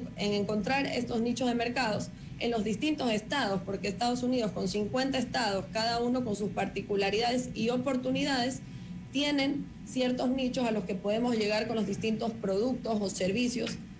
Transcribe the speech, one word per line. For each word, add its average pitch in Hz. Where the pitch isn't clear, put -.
en 208
encontrar 208
estos 240
nichos 240
de 240
mercados 233
en 233
los 226
distintos 262
estados, 254
porque 196
Estados 240
Unidos, 247
con 190
cincuenta 254
estados, 214
cada 226
uno 247
con 214
sus 202
particularidades 202
y 226
oportunidades, 254
tienen 285
ciertos 247
nichos 254
a 226
los 208
que 196
podemos 220
llegar 214
con 226
los 208
distintos 220
productos 214
o 196
servicios, 226